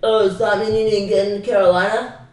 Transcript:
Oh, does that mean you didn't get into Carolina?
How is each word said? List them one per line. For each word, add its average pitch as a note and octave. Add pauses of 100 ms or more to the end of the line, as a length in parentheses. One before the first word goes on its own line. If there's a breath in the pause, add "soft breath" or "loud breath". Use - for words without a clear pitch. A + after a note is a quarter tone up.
Oh, A3
does F#3
that A3
mean A3
you A3
didn't G3+
get G3
into G3+
Carolina? G3+